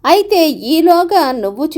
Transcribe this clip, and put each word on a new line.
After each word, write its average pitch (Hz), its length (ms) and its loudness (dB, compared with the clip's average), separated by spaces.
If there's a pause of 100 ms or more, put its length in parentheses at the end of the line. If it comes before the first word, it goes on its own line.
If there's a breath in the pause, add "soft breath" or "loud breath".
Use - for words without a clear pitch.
అయితే 359 440 2
ఈలోగా 330 800 0
నువ్వు 226 460 -6